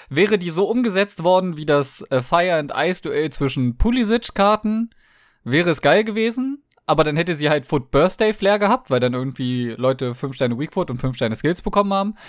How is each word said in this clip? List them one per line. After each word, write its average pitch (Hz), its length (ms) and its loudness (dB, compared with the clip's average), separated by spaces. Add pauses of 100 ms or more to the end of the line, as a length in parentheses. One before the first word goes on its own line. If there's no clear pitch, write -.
(100)
wäre 202 260 2
die 175 140 -6
so 165 180 0
umgesetzt 202 560 -2
worden 185 320 2
wie 151 80 -10
das, 147 460 0
äh, 135 100 2
Fire 175 360 2
and 147 200 -4
Ice 175 240 0
Duell 151 300 -2
zwischen 127 480 -2
Pulisic-Karten, 220 1120 0 (520)
wäre 165 280 2
es 151 100 -2
geil 175 240 4
gewesen. 233 580 -4 (220)
Aber 156 200 2
dann 151 120 0
hätte 170 200 0
sie 147 120 0
halt 151 160 2
Foot - 280 -2
Birthday 185 400 2
Flair 202 260 2
gehabt, 208 320 0
weil 127 80 2
dann 123 160 0
irgendwie 127 540 -4
Leute 123 480 -2
fünf 135 180 -8
Sterne 120 240 0
Weak 151 160 -8
Foot 175 160 -2
und 123 80 -6
fünf 131 160 -2
Sterne 110 220 -2
Skills 165 260 -2
bekommen 202 320 0
haben. 196 220 -2 (120)